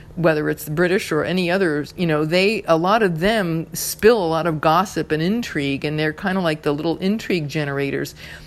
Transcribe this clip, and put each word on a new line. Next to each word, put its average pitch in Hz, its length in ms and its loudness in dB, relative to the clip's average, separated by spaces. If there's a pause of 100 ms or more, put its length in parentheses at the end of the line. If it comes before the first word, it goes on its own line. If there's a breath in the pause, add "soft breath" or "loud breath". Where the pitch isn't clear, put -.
(160 loud breath)
whether 151 340 2
it's 151 140 -4
the 151 80 -8
British 180 400 0
or 151 100 0
any 180 260 -2
others, 165 480 0
you 175 120 0
know, 151 160 2
they, 185 420 2
a 165 100 4
lot 202 280 4
of 165 160 0
them 175 540 0
spill 220 440 2
a 175 80 0
lot 160 220 0
of 156 120 -2
gossip 165 520 2
and 156 100 0
intrigue, 156 600 -2
and 151 120 -2
they're 156 160 0
kinda 190 280 -2
like 156 220 0
the 151 100 0
little 160 260 -2
intrigue 190 500 -2
generators. 139 680 -4 (300 loud breath)